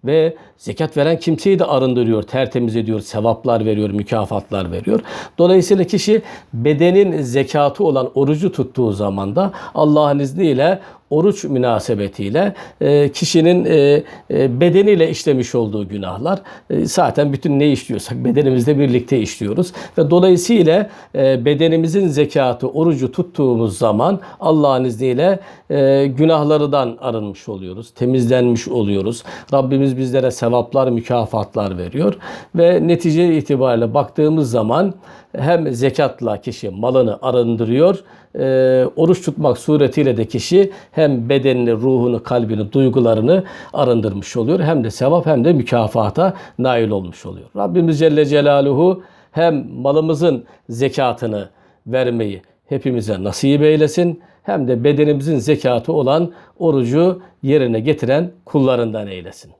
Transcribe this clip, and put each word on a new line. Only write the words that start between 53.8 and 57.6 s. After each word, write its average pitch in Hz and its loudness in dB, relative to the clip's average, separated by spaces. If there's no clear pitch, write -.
hem 160 -4
de 120 -2
bedenimizin 147 2
zekatı 127 0
olan 156 0
orucu 160 0
yerine 131 2